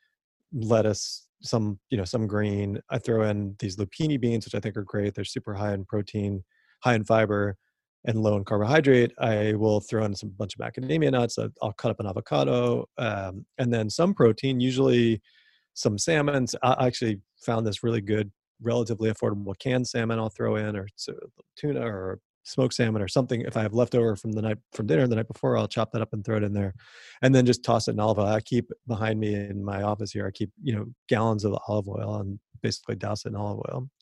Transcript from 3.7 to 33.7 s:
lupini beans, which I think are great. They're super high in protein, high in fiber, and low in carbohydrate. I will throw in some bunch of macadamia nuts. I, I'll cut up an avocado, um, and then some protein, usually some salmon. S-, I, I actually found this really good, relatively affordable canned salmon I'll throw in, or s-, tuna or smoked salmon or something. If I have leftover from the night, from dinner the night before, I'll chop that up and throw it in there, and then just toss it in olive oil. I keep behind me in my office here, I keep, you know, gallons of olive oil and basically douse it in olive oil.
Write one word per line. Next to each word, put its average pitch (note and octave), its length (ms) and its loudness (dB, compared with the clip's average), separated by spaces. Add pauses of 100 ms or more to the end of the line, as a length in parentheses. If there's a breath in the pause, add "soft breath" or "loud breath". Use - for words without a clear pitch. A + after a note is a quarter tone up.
lupini C3 440 -2
beans, A#2 260 0
which - 80 -12
I G#2+ 60 -2
think G#2 160 -6
are G#2+ 80 -6
great. G#2 300 -2
They're G2 100 -6
super G#2+ 300 -8
high G#2 200 -2
in G2 100 -6
protein, G2+ 600 -4 (380)
high B2 120 4
in A2 100 0
fiber, G#2 520 2 (480)
and A2+ 180 0
low G#2+ 140 4
in G2+ 80 -2
carbohydrate. A#2+ 720 6
I G#2+ 360 2
will G#2+ 260 4
throw A2 240 -2
in G2+ 100 -2
some G#2 160 -10
bunch F#2+ 240 -8
of - 60 -14
macadamia C3+ 500 0
nuts. A#2+ 260 2
I, A2 120 -2 (120)
I'll G#2+ 120 -2
cut - 180 -2
up G#2 100 -2
an G#2 60 -4
avocado, A#2+ 920 0
um, G2+ 480 -4 (140)
and A#2+ 160 0
then G#2+ 160 0
some F3+ 240 2
protein, B2+ 460 4
usually B2 600 4 (540)
some G#2 240 0
salmon. C#3+ 460 2
S-, A2+ 180 -4
I, B2+ 120 4
I C3 120 2
actually A2 340 -2 (240)
found A2+ 220 0
this G#2 160 -4
really A#2 180 0
good, G#2+ 300 0 (320)
relatively A2+ 480 0
affordable G#2 480 -4
canned B2+ 300 -2
salmon A2+ 300 -2
I'll A2 120 -2
throw A2 260 -2
in, G#2+ 200 -4
or G2 100 -8 (100)
s-, - 120 -14 (480)
tuna C#3 280 -2
or F#2+ 360 -6 (240)
smoked B2+ 300 0
salmon A2 280 0
or F2+ 60 -4
something. B2 340 0
If - 140 -4
I A2+ 60 0
have G#2+ 120 -2
leftover A#2 400 2
from A2 180 -6
the G#2+ 100 -2
night, G#2+ 160 -2 (140)
from G#2+ 140 -6
dinner C#3 220 4
the A#2 80 2
night A2 120 -2
before, A#2+ 300 0
I'll G#2+ 100 0
chop - 220 -2
that A2+ 100 -2
up A2 120 -4
and G#2 120 -6
throw G#2+ 120 0
it G#2+ 80 0
in G2+ 100 -2
there, G2 200 -2 (460 soft breath)
and C3 140 6
then B2+ 120 8
just A#2+ 180 2
toss A2+ 240 2
it A#2 40 0
in G#2+ 80 -2
olive G#2+ 200 2
oil. G2+ 80 2
I G#2+ 120 2
keep A#2+ 300 -2 (160)
behind A2 320 -2
me G#2+ 160 0
in G2+ 300 -6
my G2+ 180 -4
office G#2 300 -4
here, G2+ 140 -4
I G2 40 -6
keep, G2 200 -6 (120)
you C3+ 120 -2
know, G#2 120 -4 (220)
gallons A2 360 0
of G2+ 220 0
olive G#2 220 -2
oil G#2 320 -6
and G2 180 -8 (240)
basically - 320 -6
douse G#2 300 -6
it A2+ 60 -8
in G#2 60 -8
olive G#2 320 -6
oil. C3 220 -8 (120)